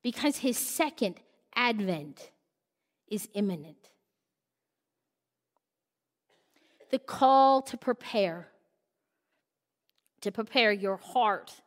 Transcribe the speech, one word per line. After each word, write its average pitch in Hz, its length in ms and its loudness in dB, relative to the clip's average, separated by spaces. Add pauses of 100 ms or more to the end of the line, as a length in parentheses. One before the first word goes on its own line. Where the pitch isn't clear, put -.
Because 277 360 -2
his 247 200 -2
second - 640 -4 (340)
advent 196 760 -2 (760)
is 208 280 -8
imminent. 175 560 -6 (3000)
The 262 80 0
call 269 640 6
to 254 140 -12
prepare, 196 720 -4 (1700)
to 196 120 -6
prepare 226 400 0
your 196 240 -4
heart. - 720 -2